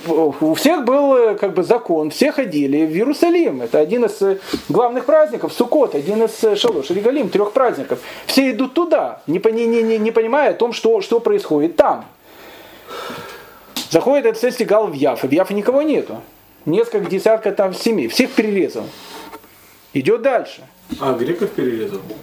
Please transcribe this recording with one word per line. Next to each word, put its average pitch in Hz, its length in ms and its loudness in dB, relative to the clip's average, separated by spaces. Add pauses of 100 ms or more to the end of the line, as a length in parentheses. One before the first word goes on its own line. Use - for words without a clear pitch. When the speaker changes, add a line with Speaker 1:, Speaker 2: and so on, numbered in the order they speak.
Speaker 1:
у 156 460 2
всех 285 320 2
был, 269 300 4
э, 226 200 4
как 196 200 -2
бы, 175 80 2
закон, 160 480 0
все 277 200 2
ходили 151 540 0
в 156 60 0
Иерусалим. 269 720 0
Это 117 160 2
один 220 260 2
из, - 160 -2
э, 196 160 2 (320)
главных 240 360 0
праздников, 302 460 2
Суккот, 247 440 2
один 202 260 -2
из, 220 220 -2
э, 214 120 4
Шалош 202 360 0
Регалим, 220 380 0
трех 202 240 0
праздников. 240 440 0 (300)
Все 262 240 2
идут 262 240 -4
туда, 294 500 0
не 165 140 -2
по-, 220 100 2
не, 226 160 0
не, 233 160 2
не, 226 160 0
не 214 140 0
понимая 226 400 2
о - 20 2
том, 226 200 -2
что, 220 280 2
что 233 180 0
происходит 170 560 0
там. 170 300 2 (1800)
Заходит 240 360 2
этот 226 160 0
Сестигал 220 460 2
в 170 60 -6
Яфа. 135 340 0
В 131 40 -2
Яфе 185 220 2
никого 226 280 0
нету. 220 400 -2 (440)
Несколько 196 440 -2
десятков 202 460 0
там 190 180 0
семей. 196 340 -2
Всех 254 240 0
перерезал. 196 520 0 (1120)
Идет 190 280 0
дальше. 233 400 -2 (380)
Speaker 2:
А, 135 140 -2
греков 131 380 -4
перерезал? 110 480 -4 (240)